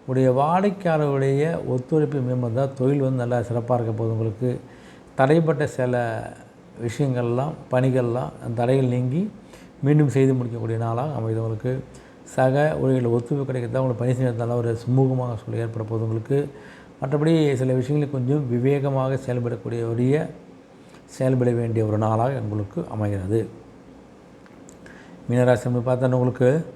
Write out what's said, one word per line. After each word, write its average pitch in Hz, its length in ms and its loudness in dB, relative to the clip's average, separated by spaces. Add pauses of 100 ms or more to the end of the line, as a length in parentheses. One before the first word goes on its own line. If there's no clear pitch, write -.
உங்களுடைய 131 280 2 (120)
வாடிக்கையாளருடைய 151 1000 2 (300)
ஒத்துழைப்பு 139 560 0
மேம்படுத்தா 123 360 0 (160)
தொழில் 139 260 2
வந்து 131 160 0
நல்லா 120 160 0
சிறப்பா 117 400 -2
இருக்க 113 140 -2
போகுது 113 240 -2
உங்களுக்கு. 113 340 -2 (680)
தடைப்பட்ட 151 480 4
சில 123 280 -2 (920)
விஷயங்கள்லாம், 123 680 -2 (200)
பணிகள்லாம் 127 580 0 (120)
அந்த 120 180 -6
தடைகள் 127 340 2
நீங்கி 127 280 0 (640)
மீண்டும் 147 300 4
செய்து 135 180 4
முடிக்கக்கூடிய 113 520 -4
நாளாக 127 320 -4
அமையுது 113 240 -2
உங்களுக்கு. 113 300 -4 (600)
சக 131 220 4 (240)
ஊழியர்கள் 127 360 2
ஒத்துழைப்பு 131 320 -2
கிடைக்கிறதா 127 340 -4
உங்களுக்கு 120 200 -2
பணி 127 120 2
செய்யறது 120 280 -2
நல்லா 117 200 -2
ஒரு 117 100 0 (100)
சுமூகமான 127 580 2
சூழல் 113 220 -6
ஏற்பட 110 220 -6
போகுது 113 220 -2
உங்களுக்கு. 113 320 -2 (640)
மற்றபடி 147 320 2 (280)
சில 131 200 2
விஷயங்களை 147 360 0
கொஞ்சம் 135 360 0
விவேகமாக 135 720 0
செயல்படக்கூடிய 120 560 -4 (100)
உரிய, 127 240 2 (1000)
செயல்பட 127 440 2
வேண்டிய 113 260 0
ஒரு 107 120 0
நாளாக 113 460 0
உங்களுக்கு 104 360 -6 (160)
அமைகிறது. 101 440 0 (1900)
மீனராசி 123 400 4
நம்ம 123 180 0
பார்த்தோன்னா 127 320 2
உங்களுக்கு 127 320 2 (260)